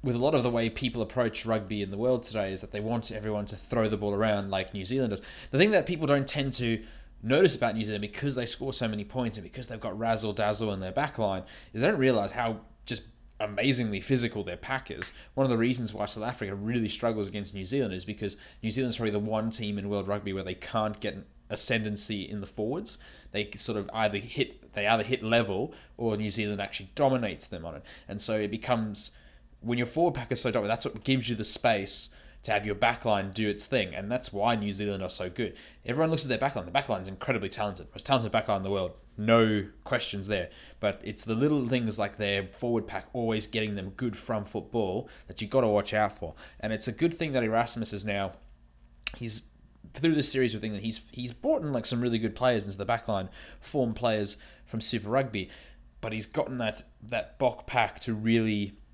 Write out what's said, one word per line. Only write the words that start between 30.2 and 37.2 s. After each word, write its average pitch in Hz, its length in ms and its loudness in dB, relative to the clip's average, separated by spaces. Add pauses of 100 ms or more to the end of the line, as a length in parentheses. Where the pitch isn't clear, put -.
is 120 80 4
so 127 100 4
dominant, 107 200 0
that's 113 160 0
what - 180 -6
gives 131 240 2
you 117 80 0
the 107 80 -4
space - 680 2 (320)
to 113 80 -2
have 104 140 2
your 104 100 0
backline 104 580 2
do 107 160 0
its 104 160 0
thing. 98 280 0
And 98 160 -8
that's 123 220 -4
why 107 240 4
New 104 160 -2
Zealand 98 320 -2
are 92 60 -4
so 92 200 -2
good. 98 260 -4 (300)
Everyone 156 260 2
looks 151 120 2
at 135 60 -2
their 117 80 2
backline. 131 280 -2
The 85 60 -12
backline's 101 380 0
incredibly 98 400 -2